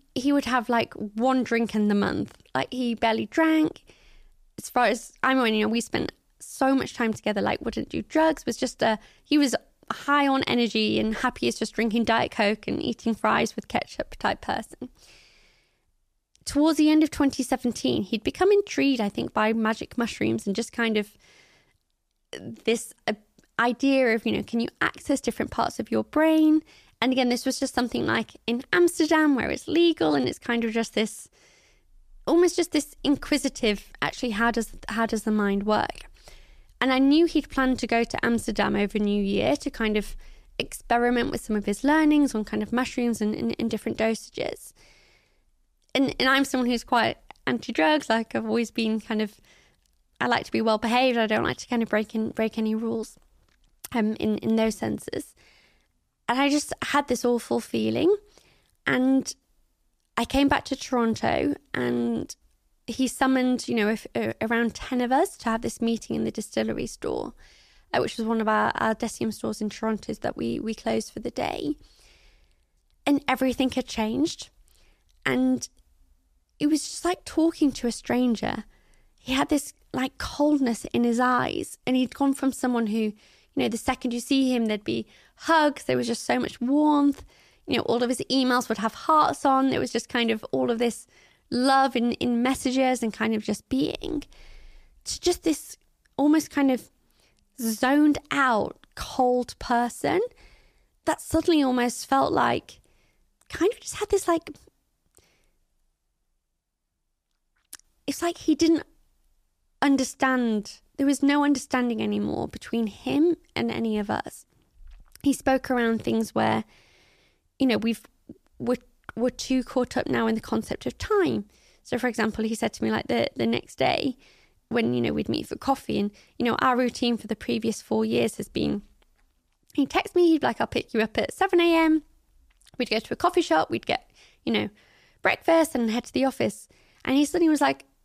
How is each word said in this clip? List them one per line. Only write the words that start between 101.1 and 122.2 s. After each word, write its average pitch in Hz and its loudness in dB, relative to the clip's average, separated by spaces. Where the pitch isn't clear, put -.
suddenly 320 2
almost 247 0
felt 269 2
like, - 0
kind 381 0
of - -16
just - -12
had - -4
this, - 0
like, 330 0
it's - -6
like 349 -2
he 311 0
didn't 330 4
understand. 254 0
There 277 0
was 277 2
no 285 4
understanding 247 0
anymore 208 -2
between 226 -4
him 294 0
and 233 -2
any 220 -2
of 208 -4
us. - -6
He 277 2
spoke 269 -2
around 233 0
things 226 -2
where, 220 0
you 269 2
know, 220 2
we've, 220 -4
we're, 233 -2
we're 240 -2
too 254 -2
caught - -4
up - -2
now 233 0
in 226 0
the 220 -4
concept - -6
of 240 -8
time. 311 0
So, 247 -4
for 247 -2
example, 220 -2